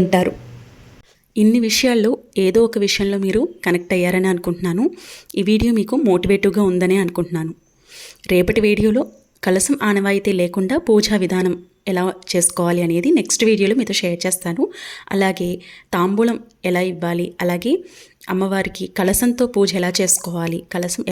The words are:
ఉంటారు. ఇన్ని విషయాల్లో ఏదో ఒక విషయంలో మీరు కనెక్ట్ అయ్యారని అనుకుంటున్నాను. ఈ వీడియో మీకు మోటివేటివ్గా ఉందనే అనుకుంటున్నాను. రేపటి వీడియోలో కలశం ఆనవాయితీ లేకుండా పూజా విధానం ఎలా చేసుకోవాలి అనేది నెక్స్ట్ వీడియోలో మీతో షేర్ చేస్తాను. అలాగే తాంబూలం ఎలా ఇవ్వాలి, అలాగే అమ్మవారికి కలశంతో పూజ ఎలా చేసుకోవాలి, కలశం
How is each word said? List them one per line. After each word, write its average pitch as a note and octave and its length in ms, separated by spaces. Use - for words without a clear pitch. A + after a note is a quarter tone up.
ఉంటారు. F3+ 300
ఇన్ని A3+ 240
విషయాల్లో A3+ 460
ఏదో F#3+ 220
ఒక A3+ 180
విషయంలో G3 400
మీరు G#3 160
కనెక్ట్ F3 300
అయ్యారని F3+ 360
అనుకుంటున్నాను. F3 520
ఈ G3 100
వీడియో A3 300
మీకు G#3+ 160
మోటివేటివ్గా G3 640
ఉందనే F3+ 320
అనుకుంటున్నాను. E3+ 500
రేపటి F#3 360
వీడియోలో G#3+ 360
కలశం F#3+ 280
ఆనవాయితీ G3 520
లేకుండా F#3 360
పూజా G#3 360
విధానం F#3 300
ఎలా F3+ 100
చేసుకోవాలి F3 540
అనేది E3+ 320
నెక్స్ట్ - 300
వీడియోలో G#3 320
మీతో G#3 200
షేర్ F3 260
చేస్తాను. F#3 380
అలాగే F#3+ 340
తాంబూలం G3+ 440
ఎలా F3+ 120
ఇవ్వాలి, F3 340
అలాగే F3 280
అమ్మవారికి F#3+ 520
కలశంతో A#3+ 460
పూజ G3+ 140
ఎలా F3+ 200
చేసుకోవాలి, E3+ 600
కలశం F3 380